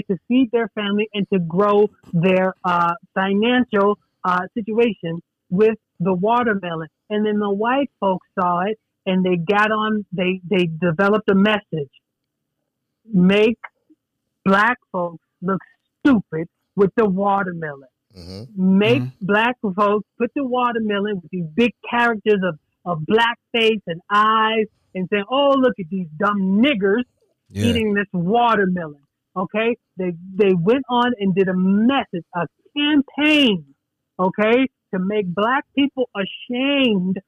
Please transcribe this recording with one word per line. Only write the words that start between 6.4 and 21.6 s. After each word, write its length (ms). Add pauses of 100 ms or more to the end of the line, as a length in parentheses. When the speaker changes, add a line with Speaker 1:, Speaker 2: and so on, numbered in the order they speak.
Speaker 1:
And 140
then 120
the 140
white 480
folks 280 (100)
saw 240
it 180 (260)
and 180
they 140
got 340
on, 400
they, 380
they 160
developed 640
a 60
message. 560 (1120)
Make 540 (840)
black 340 (140)
folks 320 (180)
look 200 (380)
stupid 480 (280)
with 200
the 120
watermelon. 800 (300)
Speaker 2:
Mm-hmm. 600
Speaker 1:
Make 240
Speaker 3:
Mm-hmm. 220
Speaker 1:
black 360
folks 460 (100)
put 180
the 80
watermelon 800
with 100
these 220
big 200 (140)